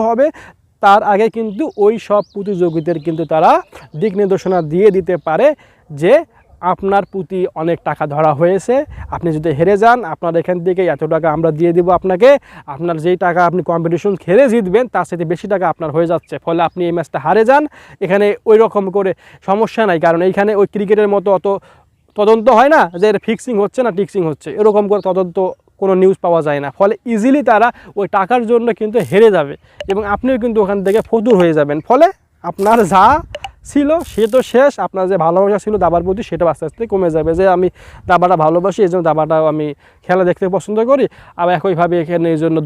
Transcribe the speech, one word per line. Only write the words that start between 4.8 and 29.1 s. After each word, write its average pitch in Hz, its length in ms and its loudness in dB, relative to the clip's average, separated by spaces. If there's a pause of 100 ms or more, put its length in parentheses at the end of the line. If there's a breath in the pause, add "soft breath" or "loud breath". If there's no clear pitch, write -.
দিতে 185 180 -2 (120)
পারে 165 200 0 (560 soft breath)
যে 190 120 4 (580 soft breath)
আপনার 196 400 -2
প্রতি 190 280 -8 (200)
অনেক 165 180 -2 (100)
টাকা 151 160 -4 (100)
ধরা 151 260 2
হয়েছে, 185 340 0 (400 loud breath)
আপনি 170 220 -6
যদি 156 220 -4
হেরে 180 240 2
যান, 233 160 4 (140)
আপনার 165 280 -6
এখান 180 260 -2
থেকে 185 160 0 (120)
এত 131 80 -10 (120)
টাকা 160 220 -2
আমরা 165 220 0
দিয়ে 170 180 2
দিব 175 100 2 (120)
আপনাকে, 190 320 2 (440 loud breath)
আপনার 165 300 -6
যেই 180 200 0
টাকা 175 240 0
আপনি 170 120 -2 (100)
কম্পিটিশন 170 420 -2 (120)
খেলে 208 280 4
জিতবেন, 220 320 0 (100)
তার 180 160 -2
সাথে 175 220 -6
বেশি 175 200 -8
টাকা 185 200 -2
আপনার 160 240 -8
হয়ে 165 160 0
যাচ্ছে, 165 220 -6 (100)
ফলে 170 240 -2
আপনি 180 200 -10
এই 170 80 -4
ম্যাচটা 165 280 -6
হারে 185 240 2
যান। 277 140 4 (420 loud breath)
এখানে 202 220 0 (240)
ওই 214 140 6
রকম 202 200 -2 (120)
করে 190 140 0 (380 soft breath)
সমস্যা 208 420 -2
নাই, 170 140 0
কারণ 170 240 2
এইখানে 202 320 0
ওই 196 140 2
ক্রিকেটের 208 400 0
মতো 196 140 -2 (100)
অত - 80 -8 (720 soft breath)
তদন্ত 214 280 2 (120)
হয় 269 160 6
না 302 60 6 (200)
যে 202 100 2
এটা 190 160 0
ফিক্সিং 233 360 -4
হচ্ছে 208 240 -4
না 226 120 -2
টিক্সিং 196 320 -4
হচ্ছে, - 180 -12 (120)
এরকম 208 300 2
করে 208 180 0
তদন্ত 180 280 -2 (440)
কোনো 190 120 0 (100)
নিউজ 190 220 4
পাওয়া 170 220 0
যায় 143 180 -2
না। 143 40 -8 (100)
ফলে 196 160 2 (180)
ইজিলি 262 380 0
তারা 226 180 4 (300 loud breath)
ওই 202 80 -4 (100)
টাকার 233 340 0
জন্য 233 180 0 (120)
কিন্তু 220 180 -4 (120)